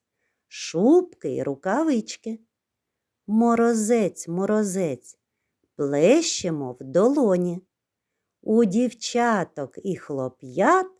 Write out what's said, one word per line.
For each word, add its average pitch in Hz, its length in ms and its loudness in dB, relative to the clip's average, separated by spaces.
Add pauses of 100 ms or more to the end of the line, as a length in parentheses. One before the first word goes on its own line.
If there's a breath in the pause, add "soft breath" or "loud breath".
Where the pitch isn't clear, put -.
(480)
шубки 254 840 0
й 131 140 -4
рукавички. 220 960 -4 (880)
Морозець, 226 1000 0
морозець, 190 920 -4 (560)
плещемо 151 1040 0
в 135 40 -16
долоні. 185 800 0 (800)
У 226 240 2
дівчаток 214 1160 -2
і 196 120 -4
хлоп'ят 147 920 -2 (120)